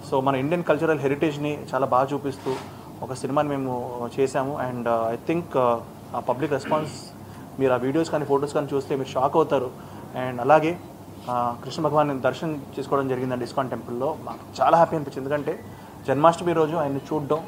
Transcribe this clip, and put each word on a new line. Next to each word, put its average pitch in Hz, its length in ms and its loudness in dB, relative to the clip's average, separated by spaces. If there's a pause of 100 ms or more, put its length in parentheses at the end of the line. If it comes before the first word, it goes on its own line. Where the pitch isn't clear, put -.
(100)
So, 139 100 2
మన 135 160 2
ఇండియన్ 160 280 0
కల్చరల్ 156 340 2
హెరిటేజ్ని 143 600 0 (160)
చాలా 131 120 2
బాగా 131 260 4
చూపిస్తూ 135 420 -4 (480)
ఒక 131 100 -8
సినిమాని 143 360 0
మేము 127 600 -4 (120)
చేశాము. 135 380 0 (120)
And, 120 160 -4
uh, 113 280 2
I 120 160 -6
think, 170 140 0 (120)
uh, 123 200 4 (400)
ఆ 123 120 -2
పబ్లిక్ 147 240 0
రెస్పాన్స్, 151 380 0 (720)
మీరు 131 120 4
ఆ 123 40 4
వీడియోస్ 135 340 0
కానీ 147 140 0
ఫొటోస్ 139 300 2
కానీ 147 200 0
చూస్తే 139 220 0
మీరు 131 120 -4
షాక్ 139 280 2
అవుతారు. 139 340 4 (600)
And 123 100 -6
అలాగే, 156 380 6 (520)
ఆ, 120 340 0
కృష్ణ 135 180 -6
భగవాన్ని 147 380 2
దర్శనం 135 420 0 (160)
చేసుకోవడం 139 300 0
జరిగిందండి 127 360 -2
ఇస్కాన్ 127 260 -2
టెంపుల్‌లో. 123 540 -4
మాకు - 380 -6
చాలా 151 140 8
హ్యాపీ 170 200 6
అనిపించింది, 139 380 -4
ఎందుకంటే 147 300 -4 (420)
జన్మాష్టమి 165 460 6
రోజు 160 240 4
ఆయన్ని 139 240 0 (120)
చూడడం 151 360 0